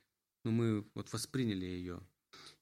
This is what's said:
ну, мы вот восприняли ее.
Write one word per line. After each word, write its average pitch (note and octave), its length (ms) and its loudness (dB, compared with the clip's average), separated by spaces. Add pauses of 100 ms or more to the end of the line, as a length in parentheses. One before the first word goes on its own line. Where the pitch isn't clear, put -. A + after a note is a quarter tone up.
(440)
ну, A#2 60 2
мы A2+ 440 4
вот - 180 -8
восприняли A2+ 520 0
ее. F2+ 400 -6 (580)